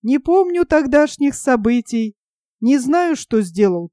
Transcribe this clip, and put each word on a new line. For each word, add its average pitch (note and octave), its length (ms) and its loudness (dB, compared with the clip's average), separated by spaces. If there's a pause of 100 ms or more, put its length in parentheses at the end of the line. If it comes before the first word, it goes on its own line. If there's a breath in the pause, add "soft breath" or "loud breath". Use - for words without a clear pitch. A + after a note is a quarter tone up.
Не B3 160 -2
помню F4 480 0
тогдашних D4 680 0
событий, A#3 800 -2 (460)
не B3+ 160 2
знаю, D#4+ 380 0
что A3 260 -2
сделал F3 500 -2